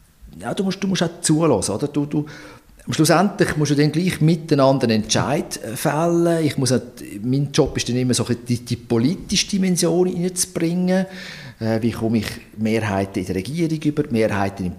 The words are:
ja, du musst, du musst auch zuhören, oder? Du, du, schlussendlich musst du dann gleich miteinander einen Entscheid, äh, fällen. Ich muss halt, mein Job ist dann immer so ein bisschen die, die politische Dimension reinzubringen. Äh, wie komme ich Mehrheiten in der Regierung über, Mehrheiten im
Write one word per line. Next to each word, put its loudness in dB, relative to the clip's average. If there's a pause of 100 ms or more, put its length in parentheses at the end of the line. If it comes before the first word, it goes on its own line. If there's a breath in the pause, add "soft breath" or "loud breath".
(400)
ja, -8
du -2
musst, -2
du -2
musst 0
auch -4
zuhören, 4
oder? 0
Du, -2
du, -2 (640 loud breath)
schlussendlich 2
musst 0
du 2
dann 4
gleich -2
miteinander 4
einen 2
Entscheid, -2
äh, -8
fällen. 2
Ich 0
muss 0
halt, -2 (200)
mein 0
Job 2
ist -2
dann -2
immer 2
so 0
ein -2
bisschen -2
die, -2
die -4
politische 0
Dimension 2
reinzubringen. 0 (540 loud breath)
Äh, 0
wie 2
komme 0
ich 0 (320)
Mehrheiten 0
in -2
der -4
Regierung -2
über, 0
Mehrheiten 0
im -4